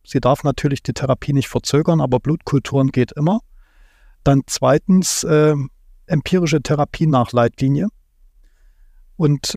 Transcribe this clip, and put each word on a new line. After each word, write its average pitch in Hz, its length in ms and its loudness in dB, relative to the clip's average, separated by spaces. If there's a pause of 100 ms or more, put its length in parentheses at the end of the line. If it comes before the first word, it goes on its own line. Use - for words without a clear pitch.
Sie - 140 -2
darf 127 240 0
natürlich 139 400 -2
die 120 100 -6
Therapie - 380 -4
nicht 139 160 0
verzögern, 156 540 0
aber 127 180 0
Blutkulturen 139 680 -2
geht 127 240 -2
immer. 170 260 -2 (840)
Dann 139 240 4
zweitens, 156 760 0
äh, 151 320 2 (500)
empirische 160 560 0
Therapie 151 460 -2
nach 127 240 2
Leitlinie. 135 560 0 (1300)
Und 147 420 0